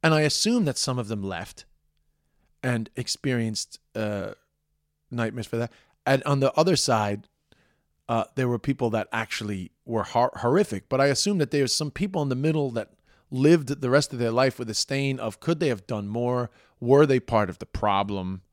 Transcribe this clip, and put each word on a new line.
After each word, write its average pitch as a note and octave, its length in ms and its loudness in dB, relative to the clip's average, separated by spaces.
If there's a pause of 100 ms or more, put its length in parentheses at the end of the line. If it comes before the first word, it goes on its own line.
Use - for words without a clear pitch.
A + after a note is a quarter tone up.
And D#3+ 120 4
I D3+ 80 4
assume G#3 440 2
that C#3 120 -2
some B2+ 200 -2
of A2 120 -6
them G#2+ 120 -6
left F#2 440 -10 (960)
and A#2+ 320 -2
experienced, A#2 840 -4 (140)
uh, G#2 380 -4 (800)
nightmares A#2 360 -4
for A#2 100 -4
that. A#2 140 -4 (340)
And C#3 180 2
on C#3+ 160 2
the C3+ 140 2
other E3+ 220 4
side, G#2 520 0 (800)
uh, A#2 180 0 (100)
there C3 120 0
were A#2+ 120 0
people B2+ 320 0
that G#2+ 200 -2
actually G#2 600 -6 (120)
were A2 200 -2
hor-, A#2+ 320 0
horrific. A#2+ 520 0
But C3+ 140 0
I C#3 60 4
assume F#3 320 0
that D3 120 0
there's C#3 220 0
some D3+ 180 -4
people F#3+ 300 -4
in C#3+ 80 -2
the B2+ 60 0
middle C#3+ 360 0
that A2+ 200 -6 (400)
lived C#3+ 500 4
the B2+ 80 0
rest C#3+ 240 2
of B2 60 -8
their A#2 120 0
life B2+ 260 2
with A#2 120 -8
a A2 40 -6
stain C3+ 460 -2
of, A2 200 -6
could E3 200 -2
they E3 80 0
have G#2+ 200 -4
done G#2 200 -4
more? A#2+ 440 -4 (280)
Were C#3 260 8
they C3 140 4
part G#2+ 300 0
of F2+ 100 -10
the F2+ 60 -10
problem? G2 880 -2